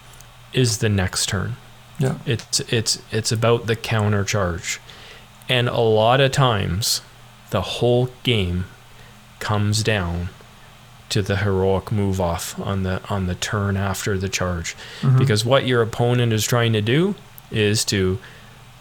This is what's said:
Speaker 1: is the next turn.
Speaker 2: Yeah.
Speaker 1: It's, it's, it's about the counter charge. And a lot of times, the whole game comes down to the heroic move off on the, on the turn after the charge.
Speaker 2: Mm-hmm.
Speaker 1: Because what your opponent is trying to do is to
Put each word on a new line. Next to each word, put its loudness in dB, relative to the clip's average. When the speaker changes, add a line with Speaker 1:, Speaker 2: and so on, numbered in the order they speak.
Speaker 1:
is 2
the 0
next 0
turn. -2
Speaker 2:
Yeah. 0
Speaker 1:
It's, -4
it's, -2
it's -2
about 2
the 0
counter 0
charge. -4
And 2
a -2
lot 4
of 4
times, 0
the 0
whole 0
game 0
comes 0
down -2
to 0
the -2
heroic 0
move 0
off -2
on -2
the, -2
on -2
the -2
turn -2
after -2
the -4
charge. -4
Speaker 2:
Mm-hmm. 4
Speaker 1:
Because 4
what 4
your 2
opponent 0
is 0
trying 2
to 2
do 2
is 2
to 0